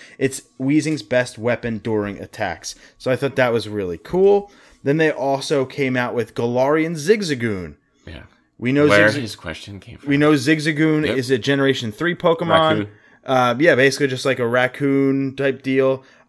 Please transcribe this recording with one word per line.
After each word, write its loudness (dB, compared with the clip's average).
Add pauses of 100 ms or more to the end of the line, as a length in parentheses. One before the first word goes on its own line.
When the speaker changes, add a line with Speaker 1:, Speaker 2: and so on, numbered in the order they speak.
(180)
Speaker 1:
It's -2 (160)
Weezing's 0
best -2
weapon -4
during -4
attacks. -8 (220)
So -4
I 0
thought -4
that 2
was -2
really -6
cool. 2 (340)
Then 2
they 2
also -2
came -2
out -2
with -4
Galarian 0
Zigzagoon. -2 (320)
Speaker 2:
Yeah. -16 (340)
Speaker 1:
We -4
know 4
Speaker 2:
Where 6
Speaker 1:
Zigzag- -2
Speaker 2:
his -10
question -14
came -20
from. -10
Speaker 1:
we 2
know 4
Zigzagoon 0
Speaker 2:
Yep. -2
Speaker 1:
is -2
a 2
Generation 0
three -4
Pokemon. 0 (300)
Speaker 2:
Raccoon. -6 (380)
Speaker 1:
Uh, 2
yeah, 6
basically 4
just -4
like 0
a -2
raccoon 0
type -2
deal. 0 (260)